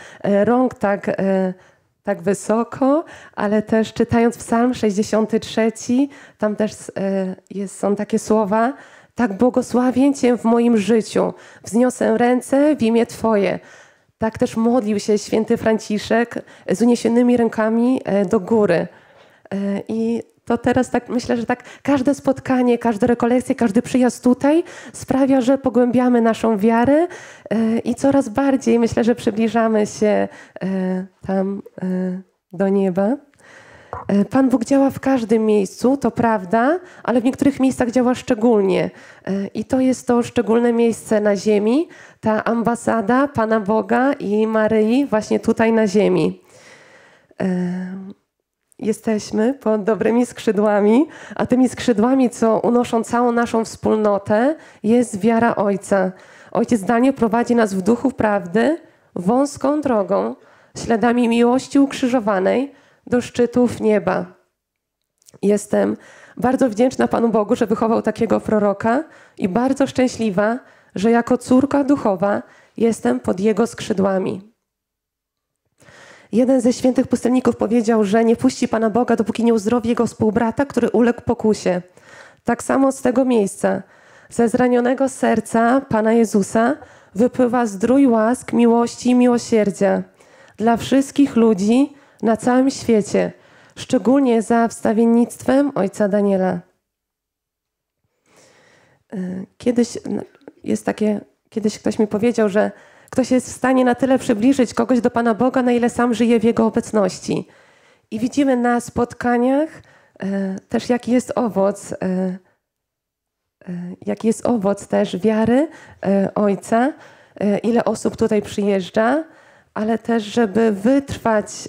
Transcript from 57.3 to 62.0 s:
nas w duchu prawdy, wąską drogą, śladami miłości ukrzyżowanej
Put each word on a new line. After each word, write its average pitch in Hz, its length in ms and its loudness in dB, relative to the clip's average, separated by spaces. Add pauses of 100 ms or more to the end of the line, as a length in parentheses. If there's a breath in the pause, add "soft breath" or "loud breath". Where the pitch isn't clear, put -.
nas 220 200 2
w 190 80 -2
duchu 240 280 0
prawdy, 214 720 0 (340 soft breath)
wąską 262 640 0
drogą, 214 540 -2 (500 soft breath)
śladami 233 440 0
miłości 240 500 2
ukrzyżowanej 233 960 0 (340 soft breath)